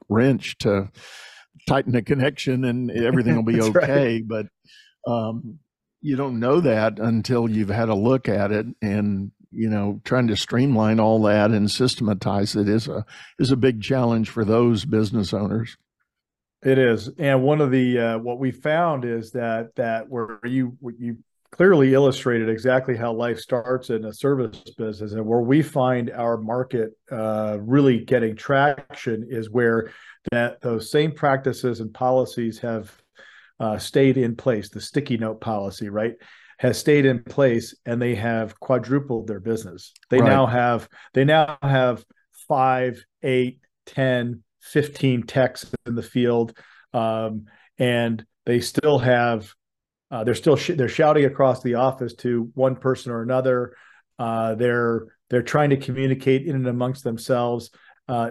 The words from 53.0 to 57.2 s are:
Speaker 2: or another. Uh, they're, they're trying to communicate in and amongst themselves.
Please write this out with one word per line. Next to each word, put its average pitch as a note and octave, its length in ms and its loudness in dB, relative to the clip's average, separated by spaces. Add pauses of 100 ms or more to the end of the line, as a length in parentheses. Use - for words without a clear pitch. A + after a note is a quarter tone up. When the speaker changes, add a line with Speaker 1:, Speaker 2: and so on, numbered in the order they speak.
Speaker 2:
or A#2 120 -6
another. B2+ 500 0 (460)
Uh, A2+ 340 -2
they're, A#2 540 0 (240)
they're B2 100 2
trying D3 300 2
to C#3 60 4
communicate C3+ 680 0
in D#3 100 -4
and B2+ 120 -2
amongst B2 360 -4
themselves. A#2+ 680 -4 (360)